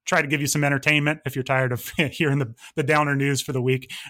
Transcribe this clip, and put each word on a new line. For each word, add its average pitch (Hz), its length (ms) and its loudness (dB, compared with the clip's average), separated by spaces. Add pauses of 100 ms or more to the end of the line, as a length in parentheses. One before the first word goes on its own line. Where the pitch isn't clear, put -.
try 170 180 2
to 147 60 -4
give 147 120 0
you 143 60 0
some 147 160 0
entertainment 147 640 2
if 131 80 -6
you're 131 80 -2
tired 131 300 0
of - 160 -6
<laughs> - 80 -10 (160)
hearing 143 260 0
the, 113 160 -4 (220)
the 156 80 -2
downer 147 320 2
news 139 260 0
for 143 100 -6
the 131 100 0
week. 131 280 -2 (200)